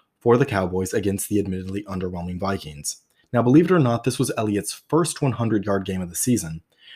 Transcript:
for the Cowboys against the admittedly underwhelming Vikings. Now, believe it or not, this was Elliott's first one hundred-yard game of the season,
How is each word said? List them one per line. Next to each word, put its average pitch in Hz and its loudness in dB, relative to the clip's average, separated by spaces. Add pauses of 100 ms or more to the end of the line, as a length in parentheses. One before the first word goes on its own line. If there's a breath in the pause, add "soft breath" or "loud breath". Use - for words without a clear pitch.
(200 loud breath)
for 120 4
the 135 4
Cowboys 92 -2
against 98 -2
the 104 2
admittedly 95 -4
underwhelming 90 -6
Vikings. 87 -6 (360)
Now, 117 4
believe 131 6
it 170 2
or 180 6
not, 120 2
this - -2
was 127 0
Elliott's 104 -2
first 160 0
one 135 2
hundred-yard 104 0
game 95 -4
of 87 -6
the 87 -12
season, 85 -2 (340 loud breath)